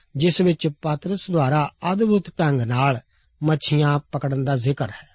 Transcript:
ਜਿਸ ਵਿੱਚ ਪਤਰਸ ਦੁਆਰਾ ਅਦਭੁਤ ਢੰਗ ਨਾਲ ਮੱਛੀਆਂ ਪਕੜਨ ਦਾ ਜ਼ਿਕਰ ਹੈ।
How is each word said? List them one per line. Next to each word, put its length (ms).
ਜਿਸ 260
ਵਿੱਚ 260
ਪਤਰਸ 500
ਦੁਆਰਾ 400
ਅਦਭੁਤ 360
ਢੰਗ 220
ਨਾਲ 380
ਮੱਛੀਆਂ 560
ਪਕੜਨ 340
ਦਾ 100
ਜ਼ਿਕਰ 340
ਹੈ। 260